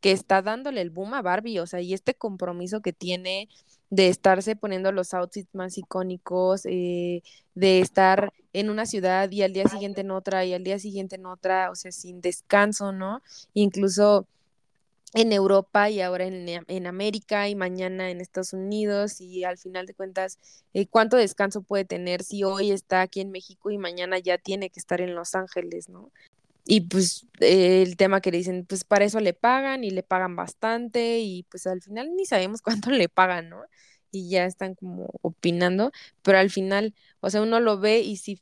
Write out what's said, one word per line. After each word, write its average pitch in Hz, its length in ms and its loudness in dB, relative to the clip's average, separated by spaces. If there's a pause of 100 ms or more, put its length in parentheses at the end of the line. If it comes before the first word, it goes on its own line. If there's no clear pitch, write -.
que 196 120 2
está 190 280 2
dándole 240 400 -4
el 175 100 -6
boom 190 220 -8
a 269 80 -4
Barbie, 196 380 -2
o 175 80 -4
sea, 180 140 -8
y 180 120 -6
este 196 200 -2
compromiso 180 680 -8
que 180 120 -4
tiene 185 560 -6 (400)
de 190 180 6
estarse 190 480 2
poniendo 190 360 -2
los 185 220 -2
outfits 180 400 -6
más 185 240 -10
icónicos, 185 880 -2
eh, 175 560 -2 (340)
de 185 260 6
estar 190 500 4 (220)
en 208 160 -2
una 214 160 -4
ciudad 190 460 0
y 202 100 -2
al 190 100 2
día 190 160 4
siguiente 202 340 -6
en 196 100 -6
otra, 190 340 -2
y 180 80 -2
al 180 100 -4
día 190 160 -4
siguiente 190 360 -8
en 185 100 -16
otra, 185 440 -2
o 180 60 -12
sea, 180 160 -14
sin 180 300 -16
descanso, 202 720 0
¿no? 190 280 -6 (320)
Incluso 202 720 4 (880)
en 226 180 4
Europa 196 560 4
y 208 120 -2
ahora 180 240 -2
en, 185 220 -8 (200)
en 185 200 -6
América 202 640 -4
y 208 60 -6
mañana 185 560 -4
en 175 100 -10
Estados 185 320 -8
Unidos, 202 680 -4
y 180 220 -10
al 180 140 -4
final 185 300 -12
de 196 80 -20
cuentas, 190 420 -8 (360)
eh, 196 140 -2
¿cuánto 220 300 4
descanso 202 460 0
puede 196 200 -2
tener 180 400 -6
si 202 200 -6
hoy 196 280 0
está 185 300 0
aquí 185 200 -4
en 196 100 -10
México 190 400 -10
y 208 60 -4
mañana 180 420 -4
ya 180 180 0
tiene 190 320 -6
que - 100 -18
estar 180 220 -4
en 180 140 -6
Los 170 200 -8
Ángeles, 175 540 -8
¿no? 185 220 -20 (540)
Y, 208 160 6
pues, 180 440 0 (140)
eh, 185 420 6
el 180 160 0
tema 190 240 4
que 190 100 -2
le 170 60 0
dicen, 180 300 -4
pues, 190 160 -6
para 202 200 4
eso 208 160 0
le 190 140 0
pagan 262 500 0
y 208 60 -4
le 190 140 -4
pagan 185 320 -2
bastante 233 840 -2
y, 185 300 -6
pues, - 160 -12
al 185 160 -4
final 247 340 -8
ni 381 100 -2
sabemos 208 400 0
<laughs> 214 220 -2
cuánto 247 40 0
le 208 180 4
pagan, 180 400 2
¿no? 190 140 -18 (480)
Y 185 180 -8
ya 180 160 2
están 185 300 -6
como 180 340 -12 (140)
opinando, 180 680 0 (300)
pero 196 160 6
al 190 140 4
final, 202 420 -2 (280)
o 190 100 -2
sea, 208 100 2
uno 226 180 2
lo 214 200 2
ve 214 220 4
y 196 160 -4
si 202 240 -10